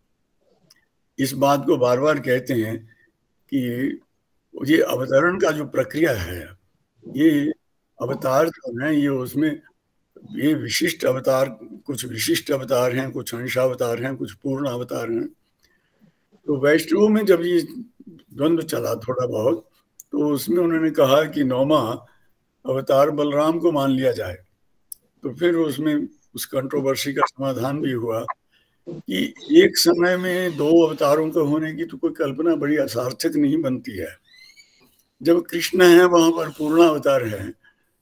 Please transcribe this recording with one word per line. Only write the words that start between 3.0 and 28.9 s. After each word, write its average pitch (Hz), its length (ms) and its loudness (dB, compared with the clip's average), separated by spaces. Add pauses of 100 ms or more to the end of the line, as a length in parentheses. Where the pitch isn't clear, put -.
कि 123 460 -4 (640)
ये 156 180 2
अवतरण 139 560 0
का 165 120 2
जो 151 140 -4
प्रक्रिया 143 480 -2
है, 87 460 -8 (580)
ये 151 360 2 (500)
अवतार 135 460 0
जो 127 360 -8
है, 151 160 0
ये 143 80 2
उसमें 139 540 -2 (720)
ये 147 220 0
विशिष्ट 127 500 -4
अवतार, 131 580 0
कुछ - 440 -12
विशिष्ट 113 440 -4
अवतार 127 460 0
हैं, 135 140 -4
कुछ 120 240 -10
अंशावतार 123 680 -2
हैं, 135 140 -6
कुछ 135 160 -10
पूर्ण 139 360 -6
अवतार 123 420 -6
हैं। 117 180 -4 (1160)
तो 143 140 -2
वैष्णव 160 480 2
में 214 180 2
जब 175 160 4
ये 175 180 0 (480)
द्वंद्व 160 540 -2
चला 120 320 -4
थोड़ा 127 320 -4
बहुत, 120 420 -2 (440)
तो 147 180 0
उसमें 147 280 -2
उन्होंने 165 320 0
कहा 147 340 4
कि 147 200 -2
नौमा 127 600 0 (600)
अवतार 135 440 2
बलराम 147 480 0
को 165 140 2
मान 139 180 0
लिया 131 220 2
जाए। - 220 -8 (880)
तो 131 120 -8
फिर 170 200 0
उसमें 151 540 -2 (260)
उस - 120 -10
controversy 135 680 -2
का 143 140 -2
समाधान 135 540 -4
भी 139 120 -2
हुआ 113 340 -4 (600)
कि - 460 -6 (180)